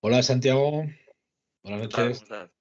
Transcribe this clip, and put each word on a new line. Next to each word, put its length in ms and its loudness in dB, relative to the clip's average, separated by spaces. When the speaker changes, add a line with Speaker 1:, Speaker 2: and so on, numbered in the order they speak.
Speaker 1:
Hola, 220 4
Santiago. 600 2
Buenas 200 -8
Speaker 2:
¿Qué 60 -6
tal? 200 0
Speaker 1:
noches. 200 -6
Speaker 2:
¿Cómo 140 -14
estás? 80 -20